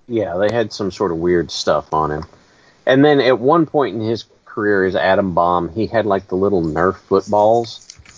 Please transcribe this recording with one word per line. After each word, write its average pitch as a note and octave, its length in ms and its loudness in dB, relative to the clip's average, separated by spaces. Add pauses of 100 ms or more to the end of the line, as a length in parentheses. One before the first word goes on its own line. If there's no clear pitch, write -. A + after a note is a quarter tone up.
Yeah, G2+ 300 -4
they G#2 160 0
had A2+ 180 -2
some G2 200 -6
sort F#2+ 200 -4
of E2 60 -4
weird E2+ 320 0
stuff - 420 -4
on D#2 200 0
him. D#2 140 -6 (600)
And C3 180 4
then D3 160 4
at B2 200 2
one D3+ 260 2
point B2 300 -2
in A2+ 60 -6
his A2 240 -4 (200)
career G#2 400 0
as F#2 100 0
Adam F#2+ 380 2
Bomb, F2 360 0
he F#2+ 180 -4
had, A2 180 -2
like, G2 220 -2
the F#2 80 -6
little F#2+ 260 0
Nerf E2 360 -2
footballs G#2 1000 0 (200)